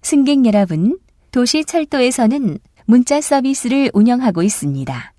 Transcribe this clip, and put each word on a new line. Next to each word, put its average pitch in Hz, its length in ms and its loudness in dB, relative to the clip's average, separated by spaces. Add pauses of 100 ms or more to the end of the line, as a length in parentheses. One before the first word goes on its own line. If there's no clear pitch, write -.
승객 277 460 2
여러분, 202 520 0 (320)
도시철도에서는 254 1300 0 (260)
문자 247 360 2
서비스를 269 720 0
운영하고 220 500 2
있습니다. 135 760 -6